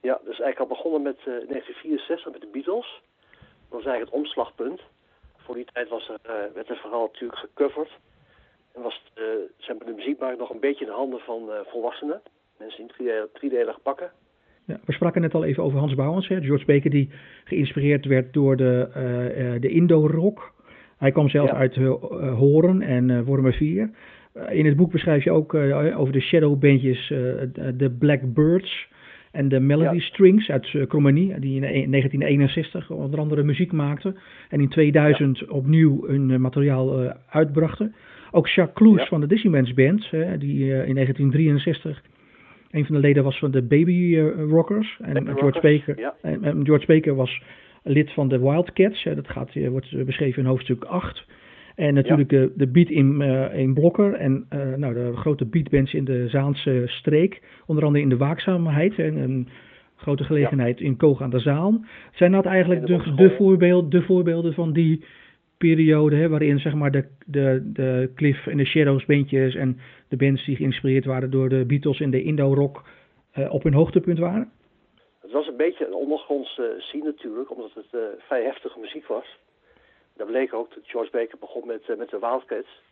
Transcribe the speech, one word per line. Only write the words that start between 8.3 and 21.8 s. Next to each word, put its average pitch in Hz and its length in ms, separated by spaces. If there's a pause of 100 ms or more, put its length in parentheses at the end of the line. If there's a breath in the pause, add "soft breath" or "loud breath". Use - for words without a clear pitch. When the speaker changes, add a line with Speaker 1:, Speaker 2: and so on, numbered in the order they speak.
Speaker 1:
En 123 80
was 117 220
het, 113 200
eh, - 0 (320)
zeg - 220
maar, 117 80
de 117 100
muziekmarkt 127 420
nog 123 120
een 113 100
beetje 139 240
in 110 60
de 104 60
handen 127 240
van, 113 300
eh, 107 40 (120)
volwassenen. 147 540 (380)
Mensen 110 220
in 113 60
driedel-, 113 460
driedelige 123 500
pakken. - 280 (560)
Speaker 2:
Ja, - 180
we 151 80
spraken 175 280
net 160 140
al 160 100
even 151 180
over 135 160
Hans 139 160
Bouwens, 156 340
hè. 185 120
George 139 240
Baker 143 260
die 139 200 (340 loud breath)
geïnspireerd 143 640
werd 131 260
door 135 240
de, 127 380
eh, 123 600
eh, 120 60
de 131 80
Indo-rock. 165 840 (460 soft breath)
Hij 139 140
kwam 151 160
zelf 143 220
Speaker 1:
Ja. - 60
Speaker 2:
uit, 131 200
eh, 131 100